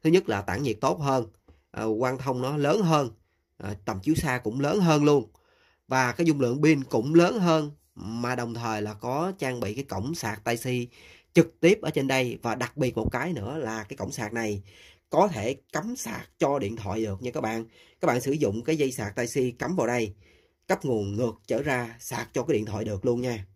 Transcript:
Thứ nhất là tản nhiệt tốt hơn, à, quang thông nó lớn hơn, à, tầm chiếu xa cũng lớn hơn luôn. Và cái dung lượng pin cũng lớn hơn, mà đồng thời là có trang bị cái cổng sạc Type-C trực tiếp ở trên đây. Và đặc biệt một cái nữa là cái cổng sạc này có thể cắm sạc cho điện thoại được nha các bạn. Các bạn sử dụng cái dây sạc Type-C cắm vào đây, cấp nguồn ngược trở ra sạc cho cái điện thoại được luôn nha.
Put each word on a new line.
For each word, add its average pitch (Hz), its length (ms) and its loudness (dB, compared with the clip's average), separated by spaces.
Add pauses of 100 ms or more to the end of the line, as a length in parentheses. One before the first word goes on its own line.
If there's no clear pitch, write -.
Thứ 160 60 4
nhất 180 200 6
là 101 120 0
tản 98 220 -4
nhiệt 110 180 -2
tốt 165 180 0
hơn, 135 280 0 (440)
à, 110 120 -6 (160)
quang 127 180 0
thông 131 240 -4
nó 139 160 -2
lớn 151 240 2
hơn, 151 300 2 (460)
à, 101 180 -8 (100)
tầm 101 140 -4
chiếu 147 160 0
xa 131 280 -2
cũng 117 160 -4
lớn 151 200 0
hơn 156 240 6
luôn. 147 280 4 (560)
Và 127 240 2
cái 170 160 2
dung 147 140 2
lượng 131 220 2
pin 151 200 6
cũng 131 320 0
lớn 180 240 6
hơn, 160 320 2 (240)
mà 117 400 -4
đồng 120 180 -4
thời 113 280 -4
là 104 120 -4
có 135 460 -4
trang 127 200 -2
bị 104 140 -4
cái 135 100 -6
cổng 120 320 -4
sạc 107 280 -6
Type-C 120 440 -2 (460)
trực - 260 4
tiếp 202 220 6
ở - 80 -4
trên 135 180 0
đây. 131 340 0
Và 117 140 -2
đặc 120 220 -4
biệt 127 200 0
một 107 140 0
cái 147 220 -2
nữa 123 240 -6
là 110 260 -6
cái 104 140 -14
cổng 117 140 -6
sạc 113 220 -6
này 107 300 -2 (460)
có 180 180 4
thể 127 280 -2 (180)
cắm 220 220 -4
sạc - 340 -10 (100)
cho 143 200 2
điện 104 160 -4
thoại 101 260 -4
được 98 200 -4
nha 123 100 -6
các 147 100 -6
bạn. 113 240 -4 (360)
Các - 40 -2
bạn 127 160 2
sử 135 100 -4
dụng 117 320 -2
cái 160 140 0
dây 135 140 0
sạc 104 280 -6
Type-C 123 400 -2
cắm 151 160 -4
vào 127 120 0
đây, 117 260 -2 (540)
cấp 190 180 -2
nguồn 104 300 0
ngược 113 180 0 (140)
trở 123 140 0
ra 123 380 -2
sạc 117 340 -8
cho 131 100 0
cái 147 140 2
điện 107 80 -2
thoại 107 200 -4
được 104 200 -4
luôn 123 160 2
nha. 117 240 -4 (100)